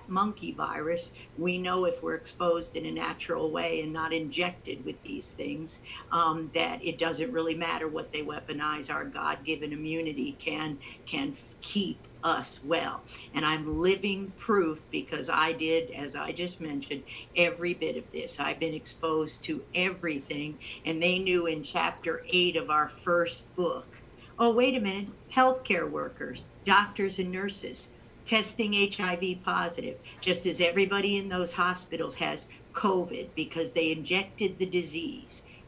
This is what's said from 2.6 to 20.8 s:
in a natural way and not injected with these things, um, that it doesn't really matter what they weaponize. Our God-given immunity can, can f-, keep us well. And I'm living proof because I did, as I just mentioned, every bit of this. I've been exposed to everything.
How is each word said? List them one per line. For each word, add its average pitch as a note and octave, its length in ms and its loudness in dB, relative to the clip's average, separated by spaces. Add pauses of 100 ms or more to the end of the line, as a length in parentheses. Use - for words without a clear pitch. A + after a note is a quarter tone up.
in D#3 120 -4
a D#3+ 40 -4
natural D#3+ 600 -2
way E3 320 0
and D#3 100 -4
not D#3+ 220 0
injected E3 680 -2
with - 200 -8
these - 320 -8
things, D3 480 -6 (280)
um, D#3+ 440 2
that E3 280 0
it E3+ 140 -2
doesn't D#3+ 340 0
really D#3+ 240 0
matter E3 320 -2
what D#3 260 -6
they D3+ 100 -4
weaponize. D3 680 -4
Our D3 140 -2
God-given D3 680 -4
immunity D3+ 640 -4
can, D#3 400 -4 (260)
can C#3+ 280 -4
f-, - 280 -16
keep - 380 0 (260)
us - 400 0
well. D3 380 -2 (320)
And D3 100 0
I'm D#3 340 0
living F#3+ 600 2
proof E3 520 2
because - 380 -4
I D#3+ 240 4
did, D#3+ 380 2
as C#3+ 260 -8
I D#3 160 -6
just F3 300 -4
mentioned, C#3+ 400 -6 (340)
every E3+ 380 4
bit D#3 240 -2
of - 120 -12
this. - 300 -2
I've D3 180 -2
been D#3+ 140 0
exposed D#3 680 -2
to D3+ 200 -4 (120)
everything. D#3 840 -2 (300)